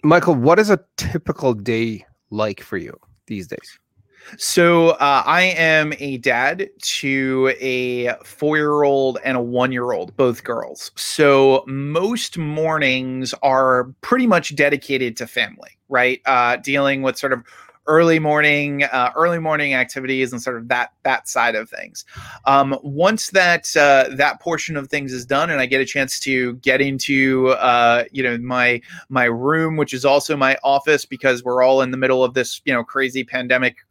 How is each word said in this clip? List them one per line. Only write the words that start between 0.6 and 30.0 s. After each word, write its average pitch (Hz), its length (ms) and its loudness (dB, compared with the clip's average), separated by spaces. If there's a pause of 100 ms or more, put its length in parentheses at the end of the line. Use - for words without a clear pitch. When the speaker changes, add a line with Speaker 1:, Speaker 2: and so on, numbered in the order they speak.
Speaker 1:
a 196 100 2 (160)
typical - 580 -4
day 113 520 -4 (240)
like 104 320 -4
for - 160 -10
you 80 200 -12 (300)
these 98 180 -10
days? - 320 -16 (600)
Speaker 2:
So, 170 540 4
uh, 143 340 2
I 170 160 2
am 160 580 2
a 139 200 -6
dad 135 500 0 (120)
to 131 800 -2
a 123 540 -4 (100)
four-year-old 147 1000 0
and 131 100 -2
a 127 60 -2
one-year-old, 123 760 -4
both 123 300 0
girls. - 500 -10
So 135 720 4
most 156 720 -4
mornings 139 960 -2 (100)
are 131 560 2
pretty 254 260 0
much 175 300 2
dedicated 139 600 0
to 117 100 -10
family, - 500 -8 (120)
right? 127 360 0
Uh, 123 300 2
dealing 139 460 -2
with 131 160 -2
sort 135 160 -2
of 120 100 -6 (420)
early 165 320 4
morning, 147 680 0
uh, 123 300 0
early 170 260 0
morning 151 340 -2
activities 131 580 -2
and 120 100 -8
sort 127 140 -6
of 117 140 -12
that, 123 240 -2 (100)
that 131 240 -2
side 117 260 0
of 110 160 -6
things. - 360 -18 (400)
Um, 139 360 2
once 170 500 -2
that, 180 440 2
uh, 135 400 4
that 143 240 0
portion 160 380 -6
of 139 100 -10
things 139 240 -6
is 123 140 -10
done 139 240 0
and 147 100 -2
I 127 60 0
get 135 160 0
a 131 40 0
chance 135 360 -4
to 127 320 -2
get 131 260 0
into, 135 680 0
uh, 120 640 2
you 135 100 -6
know, 120 140 -2
my, 123 440 -2 (280)
my 127 160 0
room, 151 500 -2
which 147 180 -2
is 127 120 -6